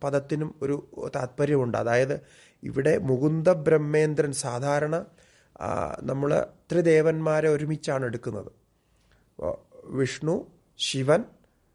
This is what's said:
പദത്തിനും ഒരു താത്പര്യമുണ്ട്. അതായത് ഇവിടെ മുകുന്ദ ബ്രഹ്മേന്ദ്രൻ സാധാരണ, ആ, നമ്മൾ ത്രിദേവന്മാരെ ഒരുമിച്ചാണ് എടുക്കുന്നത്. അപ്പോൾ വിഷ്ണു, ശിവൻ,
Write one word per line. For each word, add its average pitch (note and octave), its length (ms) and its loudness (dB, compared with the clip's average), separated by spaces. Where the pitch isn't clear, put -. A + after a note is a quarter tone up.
പദത്തിനും C#3+ 600 -2
ഒരു C#3+ 260 -4
താത്പര്യമുണ്ട്. C3 600 0
അതായത് A#2+ 420 2
ഇവിടെ C3+ 360 2
മുകുന്ദ D#3 520 2
ബ്രഹ്മേന്ദ്രൻ D3+ 800 2
സാധാരണ, C#3+ 720 -2
ആ, - 420 -4
നമ്മൾ C#3 440 0
ത്രിദേവന്മാരെ D#3 760 4
ഒരുമിച്ചാണ് D3 580 -2
എടുക്കുന്നത്. A#2 400 -6
അപ്പോൾ - 1120 -12
വിഷ്ണു, C3+ 600 -4
ശിവൻ, D3 460 0